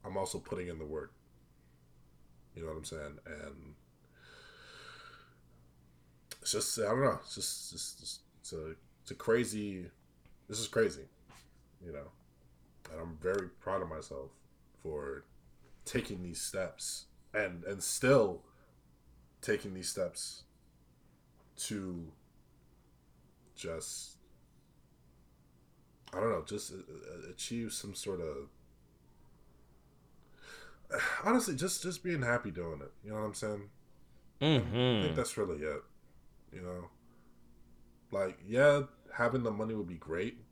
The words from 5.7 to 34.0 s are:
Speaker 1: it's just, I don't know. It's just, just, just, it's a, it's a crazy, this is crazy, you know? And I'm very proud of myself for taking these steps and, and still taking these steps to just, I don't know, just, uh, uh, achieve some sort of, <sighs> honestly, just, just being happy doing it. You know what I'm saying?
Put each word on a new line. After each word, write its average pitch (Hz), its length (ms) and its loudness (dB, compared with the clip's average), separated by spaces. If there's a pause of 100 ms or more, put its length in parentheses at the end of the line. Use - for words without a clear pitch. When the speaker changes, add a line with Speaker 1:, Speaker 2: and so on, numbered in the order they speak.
Speaker 1:
it's - 120 -2
just, 104 260 0
I 107 60 2
don't 120 200 4
know. 117 180 6
It's - 120 -12
just, - 380 -4
just, - 280 -8
just, - 200 -10 (200)
it's - 120 -12
a, 80 220 -6 (280)
it's - 80 -16
a - 40 -6
crazy, 104 720 2 (600)
this 104 100 -4
is 110 100 -2
crazy, 110 340 4 (800)
you 82 80 -8
know? 71 160 -10 (840)
And 82 80 -10
I'm 82 200 -8
very 92 280 2 (120)
proud 95 220 0
of 82 60 -4
myself 69 420 -8 (520)
for 71 420 -4 (600)
taking 101 380 -2
these 87 180 -6
steps - 680 -4 (280)
and, 90 300 0
and 98 180 -4
still 117 600 6 (1000)
taking 101 320 0
these 92 140 -4
steps - 560 -4 (1120)
to 90 560 -6 (1400)
just, - 560 -6 (2000)
I 90 60 0
don't 113 100 4
know, 82 160 0
just, 104 260 -6
uh, 92 40 -10
uh, 85 540 -12
achieve 117 420 -4
some 101 220 -6
sort 92 260 -4
of, 71 280 -4 (2500)
<sighs> - 120 2 (220)
honestly, 220 320 6
just, 180 260 0
just 175 220 -4
being 170 180 2
happy 120 280 4
doing 82 320 -4
it. 69 100 -12 (120)
You 107 60 -8
know 107 60 -4
what 107 100 0
I'm 104 80 -4
saying? 104 340 -2 (720)